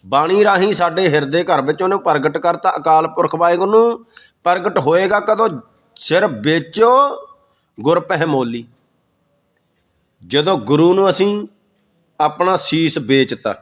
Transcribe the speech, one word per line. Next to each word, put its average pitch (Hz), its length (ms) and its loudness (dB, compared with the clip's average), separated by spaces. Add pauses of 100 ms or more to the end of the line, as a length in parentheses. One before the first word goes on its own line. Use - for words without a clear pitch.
ਬਾਣੀ 160 380 2
ਰਾਹੀਂ 196 280 2
ਸਾਡੇ 175 360 0
ਹਿਰਦੇ 151 360 0
ਘਰ 160 180 0
ਵਿੱਚ 156 200 -4
ਉਹਨੇ 190 140 -2
ਪ੍ਰਗਟ 151 420 -2
ਕਰਤਾ 170 380 -2
ਅਕਾਲ 156 320 2
ਪੁਰਖ 165 260 -2
ਵਾਹਿਗੁਰੂ 175 360 0
ਨੂੰ। 233 360 2 (380)
ਪ੍ਰਗਟ 180 340 0
ਹੋਏਗਾ 185 420 2
ਕਦੋਂ? 214 280 -2 (480)
"ਸਿਰ 185 300 0
ਵੇਚੋ 160 640 0 (920)
ਗੁਰ 160 200 0
ਪਹਿ 170 260 -4
ਮੋਲੀ।" 120 380 -4 (1600)
ਜਦੋਂ 151 320 0
ਗੁਰੂ 147 360 2
ਨੂੰ 190 160 2
ਅਸੀਂ 208 360 -2 (760)
ਆਪਣਾ 175 360 0
ਸੀਸ 160 420 -2
ਵੇਚਤਾ 123 640 -2